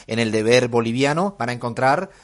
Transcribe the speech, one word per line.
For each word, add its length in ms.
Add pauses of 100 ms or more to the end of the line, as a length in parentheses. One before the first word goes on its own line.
en 140
El 100
Deber 380
boliviano, 680
van 120
a 40
encontrar 580 (140)